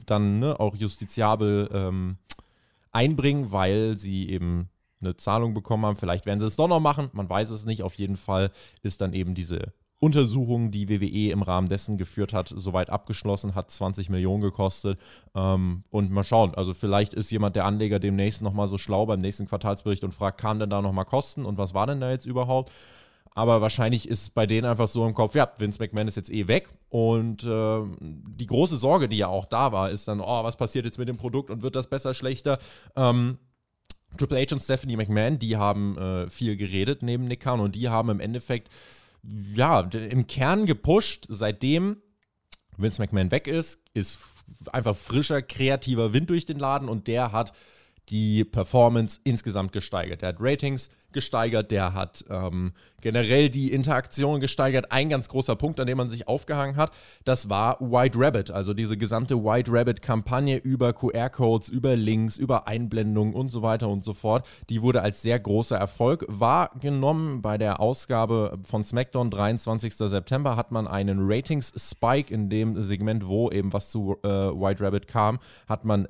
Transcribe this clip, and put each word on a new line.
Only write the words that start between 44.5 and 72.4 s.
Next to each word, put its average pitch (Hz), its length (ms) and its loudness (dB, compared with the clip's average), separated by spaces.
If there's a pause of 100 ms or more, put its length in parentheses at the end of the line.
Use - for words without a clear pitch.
einfach 113 240 0
frischer, 143 460 0
kreativer 127 720 0
Wind 147 160 2
durch 170 160 0
den 147 140 -6
Laden 139 280 0
und 110 200 -4
der 117 240 0
hat 113 200 -2 (580)
die 107 340 4
Performance 117 800 4
insgesamt 101 480 -2
gesteigert. 90 500 -6
Der 92 80 -2
hat 87 100 -6
Ratings 135 520 -2 (220)
gesteigert, 113 560 -2
der 95 240 0
hat, 92 340 -6
ähm, 92 460 -4 (260)
generell 120 520 4
die 135 200 -2
Interaktion 139 680 0
gesteigert. 131 520 0
Ein 139 180 2
ganz 135 200 -2
großer 127 260 0
Punkt, 151 240 -4
an 131 60 0
dem 127 140 -2
man 123 100 0
sich 113 180 -10
aufgehangen 139 480 -2
hat, 156 160 2 (320)
das 123 260 0
war 107 300 2
White 123 400 4
Rabbit, 120 300 2
also 98 240 -4
diese 107 240 -2
gesamte 113 460 0
White 117 280 2
Rabbit-Kampagne 120 840 2
über 127 340 2
Q-R-Codes, 117 800 0
über 127 260 2
Links, 110 420 2
über - 300 0
Einblendungen 107 680 0
und 131 140 -2
so 117 120 -6
weiter 113 280 0
und 98 140 -2
so 104 120 -6
fort, 113 320 0 (240)
die 113 100 0
wurde 120 220 4
als 101 180 -2
sehr 117 180 2
großer 104 380 0
Erfolg 117 520 0
wahrgenommen. 139 1120 0
Bei 107 160 0
der 107 200 0
Ausgabe 113 840 0
von 107 200 -2
SmackDown, 123 460 -2
dreiundzwanzigster 107 800 -2
September, 127 460 0
hat 117 160 -4
man 113 160 -2
einen 98 320 0
Ratings-Spike 123 1120 0
in 107 160 -2